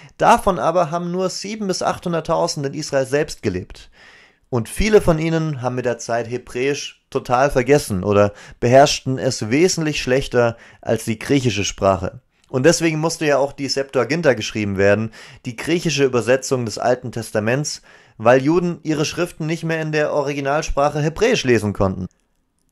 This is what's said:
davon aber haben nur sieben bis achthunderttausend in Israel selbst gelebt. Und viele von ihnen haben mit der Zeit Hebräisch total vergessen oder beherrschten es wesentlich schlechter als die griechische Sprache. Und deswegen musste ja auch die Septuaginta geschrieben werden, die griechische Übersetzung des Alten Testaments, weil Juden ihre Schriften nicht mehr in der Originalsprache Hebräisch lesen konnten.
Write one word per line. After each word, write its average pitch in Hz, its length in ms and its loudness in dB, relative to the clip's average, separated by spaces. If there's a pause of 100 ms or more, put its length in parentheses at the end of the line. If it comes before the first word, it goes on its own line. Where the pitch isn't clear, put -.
(160)
davon 196 420 2
aber 165 320 0
haben 175 200 -4
nur 185 180 -2
sieben 208 380 -8
bis 180 160 -4
achthunderttausend 165 840 -2
in 139 80 -8
Israel 143 320 -2
selbst 147 360 -2
gelebt. 98 480 -8 (580)
Und 117 220 -4
viele 208 320 4
von 160 160 2
ihnen 160 420 -2
haben 123 140 -4
mit 123 100 -4
der 120 140 -2
Zeit 117 320 -4
Hebräisch 123 800 -6
total 131 400 0
vergessen 123 540 2
oder 104 280 4 (280)
beherrschten 131 580 4
es 110 320 -4
wesentlich 156 500 0
schlechter 123 560 0 (240)
als - 240 -2
die 110 140 -4
griechische 120 460 0
Sprache. 95 560 0 (280)
Und 127 160 0
deswegen 165 360 4
musste 160 260 -4
ja 143 100 4
auch 135 160 0
die 139 160 -8
Septuaginta 135 640 0
geschrieben 104 460 -4
werden, 104 340 4 (320)
die 117 120 -8
griechische 147 480 0
Übersetzung 123 600 0
des 104 140 -6
Alten 123 340 -2
Testaments, 117 720 -4 (340)
weil 123 260 4
Juden 170 420 0
ihre 151 200 -2
Schriften 160 420 -6
nicht 160 180 -6
mehr 160 180 -4
in 156 100 -6
der 151 200 0
Originalsprache 143 880 0
Hebräisch 156 440 0
lesen 104 280 2
konnten. 92 340 -2 (640)